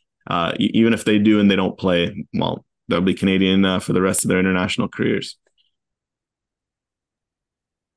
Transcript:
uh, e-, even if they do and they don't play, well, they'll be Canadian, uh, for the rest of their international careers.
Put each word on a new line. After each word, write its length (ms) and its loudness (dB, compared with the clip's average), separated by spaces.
uh, 320 -2
e-, 140 0
even 180 4
if 120 -4
they 140 2
do 220 4
and 100 4
they 60 2
don't 200 -2
play, 560 -2
well, 320 -4
they'll 140 -2
be 140 0
Canadian, 500 2
uh, 160 0
for 120 -6
the 100 0
rest 200 0
of 60 -4
their 100 0
international 480 -2
careers. 520 -6